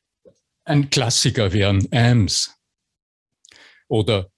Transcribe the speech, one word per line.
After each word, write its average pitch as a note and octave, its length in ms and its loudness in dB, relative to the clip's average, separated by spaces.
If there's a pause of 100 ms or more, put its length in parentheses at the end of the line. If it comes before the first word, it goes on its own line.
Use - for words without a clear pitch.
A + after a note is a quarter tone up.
(640)
Ein C#3 260 0
Klassiker A#2 640 0
wären G2+ 380 2
Ams. A#2 640 0 (1300)
Oder G#2+ 500 -2